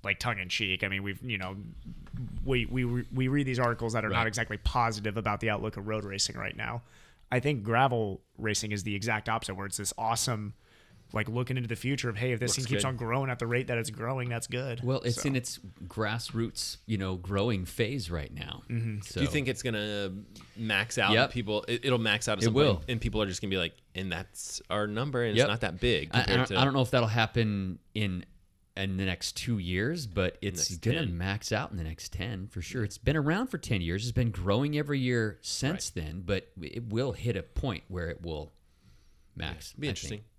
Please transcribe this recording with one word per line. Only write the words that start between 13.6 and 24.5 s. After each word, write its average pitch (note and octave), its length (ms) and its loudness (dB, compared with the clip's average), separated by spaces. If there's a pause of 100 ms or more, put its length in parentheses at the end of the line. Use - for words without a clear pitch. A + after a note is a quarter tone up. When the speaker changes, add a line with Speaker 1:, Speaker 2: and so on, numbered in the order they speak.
Speaker 1:
that A#2+ 100 0
it's A2+ 120 -2
growing, B2 380 -2
that's A#2 180 -4
good. B2 380 -4
Speaker 2:
Well, C3 160 2
it's A#2+ 220 0
Speaker 1:
So. - 60 0
Speaker 2:
in C3+ 80 2
its - 220 -4 (280)
grassroots, A2+ 920 -2 (100)
you A2 120 0
know, F#2 180 0
growing G2 480 2
phase A2 460 -2
right D#2+ 220 -4
now. - 380 -8
Speaker 1:
Mm-hmm. A2+ 320 -2
Speaker 2:
So. - 180 -4
Speaker 3:
Do C3+ 40 4
you C3+ 60 2
think C3+ 180 0
it's - 140 -4
gonna G#2 500 -2 (440)
max G#2+ 420 0
out? G#2 140 4
Speaker 2:
Yep. B2 200 4
Speaker 3:
People, G#2+ 360 0
it, A#2 160 -2
it'll B2+ 140 4
max A2 300 2
out G#2 100 2
at - 40 0
Speaker 2:
It - 40 2
Speaker 3:
some A2 80 4
Speaker 2:
will. C3 220 6
Speaker 3:
point, - 120 -6
and A#2 120 0
people G#2+ 220 0
are G2+ 40 2
just F2+ 140 -4
gonna G2+ 100 -2
be F#2+ 80 2
like, E2+ 160 -2 (200)
"And F#2+ 180 -4
that's - 580 -8